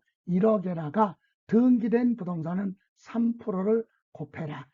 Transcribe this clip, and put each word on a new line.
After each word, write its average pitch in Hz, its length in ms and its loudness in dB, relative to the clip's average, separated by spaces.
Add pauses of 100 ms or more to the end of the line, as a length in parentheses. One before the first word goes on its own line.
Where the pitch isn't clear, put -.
(260)
일억에다가 180 880 0 (320)
등기된 240 720 4
부동산은 180 580 -6 (200)
삼 233 420 -2
프로를 214 480 -2 (260)
곱해라. 147 640 -10